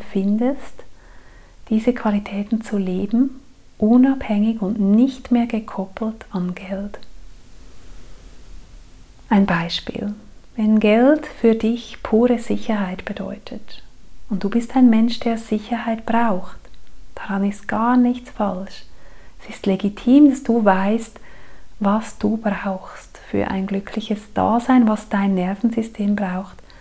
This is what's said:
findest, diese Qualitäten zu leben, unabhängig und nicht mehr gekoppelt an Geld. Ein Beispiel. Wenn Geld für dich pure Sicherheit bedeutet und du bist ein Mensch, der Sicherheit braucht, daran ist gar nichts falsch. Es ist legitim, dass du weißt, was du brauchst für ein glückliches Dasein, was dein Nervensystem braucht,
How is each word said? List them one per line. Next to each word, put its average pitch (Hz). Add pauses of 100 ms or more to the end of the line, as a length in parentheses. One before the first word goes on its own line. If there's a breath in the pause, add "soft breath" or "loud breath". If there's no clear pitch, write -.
(120)
findest, 214 (880 soft breath)
diese 220
Qualitäten 208
zu -
leben, 196 (360)
unabhängig 220
und 202
nicht 214
mehr 240
gekoppelt 220
an 180
Geld. 196 (2250 soft breath)
Ein 196
Beispiel. 175 (420)
Wenn 214
Geld 240
für -
dich 226
pure 233
Sicherheit 202
bedeutet 202 (440)
und 196
du 202
bist 233
ein 254
Mensch, 226
der 226
Sicherheit 226
braucht, 226 (560)
daran 196
ist 202
gar 226
nichts 247
falsch. 196 (540 soft breath)
Es -
ist -
legitim, 240
dass 254
du 226
weißt, 202 (600 soft breath)
was 214
du 208
brauchst 196 (100)
für 196
ein 190
glückliches 202
Dasein, 233
was 214
dein 196
Nervensystem 202
braucht, 190 (260 soft breath)